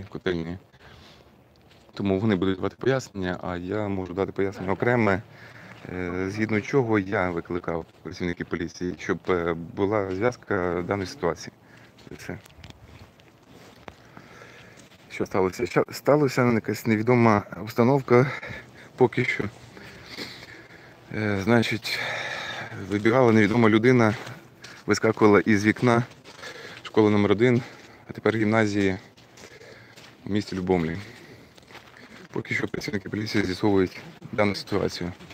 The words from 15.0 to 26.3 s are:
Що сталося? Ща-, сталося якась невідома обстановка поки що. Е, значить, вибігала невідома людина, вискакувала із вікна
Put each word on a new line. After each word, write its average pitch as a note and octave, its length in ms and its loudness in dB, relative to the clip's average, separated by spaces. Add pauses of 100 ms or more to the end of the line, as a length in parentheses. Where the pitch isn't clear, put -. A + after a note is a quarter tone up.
Що - 160 -6
сталося? F#2+ 400 0
Ща-, - 260 0
сталося C3+ 600 2
якась A2 360 -2
невідома A2+ 560 4 (180)
обстановка B2 680 4 (640)
поки B2 300 2
що. - 180 -4 (1700)
Е, G#2 280 -2
значить, A2 560 0 (920)
вибігала A2+ 420 4
невідома A2 380 6
людина, A2+ 460 6 (720)
вискакувала G#2+ 540 4
із G2+ 260 2
вікна A#2+ 380 4 (880)